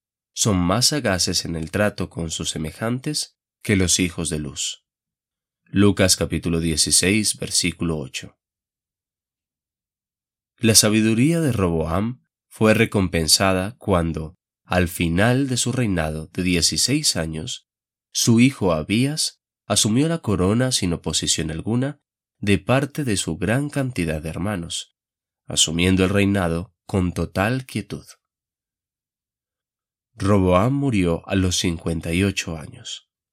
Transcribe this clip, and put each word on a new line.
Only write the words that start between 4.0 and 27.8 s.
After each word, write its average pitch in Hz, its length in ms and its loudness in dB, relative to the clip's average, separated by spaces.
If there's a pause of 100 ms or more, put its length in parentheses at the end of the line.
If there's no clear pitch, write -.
de 78 80 -2
luz. - 480 -8 (800)
Lucas 98 520 4
capítulo 82 440 -2
dieciséis, 90 800 0
versículo 82 600 -2
ocho. - 400 -12 (2250)
La 113 180 2
sabiduría 110 640 4
de 151 100 0
Roboam 87 720 -2 (220)
fue 110 260 4
recompensada 95 1040 2
cuando, 82 600 -2 (240)
al 92 240 0
final 101 640 2
de 127 80 -2
su 120 160 -2
reinado 82 560 -2
de 92 160 -6
dieciséis 92 720 0
años, 80 520 -6 (440)
su 113 260 4
hijo 117 340 4
Abías 117 720 -2 (240)
asumió 117 420 2
la 165 100 -2
corona 107 520 0
sin 92 220 -2
oposición 80 580 -4
alguna 120 500 -4 (380)
de 101 200 2
parte 139 440 -2
de 113 140 0
su 85 220 -4
gran 120 320 -2
cantidad 87 520 -4
de 80 60 -8
hermanos, 85 680 -8 (500)
asumiendo 90 580 2
el 92 60 2
reinado 98 680 0 (100)
con 92 260 0
total 104 540 -2
quietud. - 400 -10 (2000)